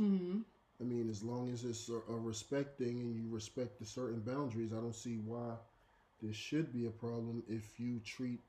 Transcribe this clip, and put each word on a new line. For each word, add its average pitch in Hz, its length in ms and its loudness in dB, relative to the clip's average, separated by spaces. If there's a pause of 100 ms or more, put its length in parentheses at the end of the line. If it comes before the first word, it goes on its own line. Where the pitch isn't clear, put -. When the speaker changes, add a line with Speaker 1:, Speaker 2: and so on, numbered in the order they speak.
Speaker 1:
Mm-hmm. 196 380 6 (400)
Speaker 2:
I - 40 -2
mean, 120 260 2
as 104 140 -2
long 123 280 0
as 120 140 -2
it's 113 240 -2
a, 117 60 0 (160)
a 117 40 0
respect 117 600 0
thing 120 240 2
and 120 140 0
you 113 140 -2
respect 113 500 -2
the 107 60 -6
certain 117 340 -2
boundaries, 113 540 0
I - 60 0
don't 117 160 0
see 117 220 -2
why 117 380 -2 (680)
there 107 120 -2
should 147 400 2
be 120 140 2
a - 40 0
problem 117 560 -2
if 107 320 -4
you 120 200 0
treat 123 500 -2